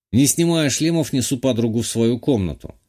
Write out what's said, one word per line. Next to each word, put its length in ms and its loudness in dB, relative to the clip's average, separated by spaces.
Не 140 4
снимая 420 2
шлемов, 460 0
несу 240 -2
подругу 420 0
в 80 -4
свою 300 0
комнату. 560 -2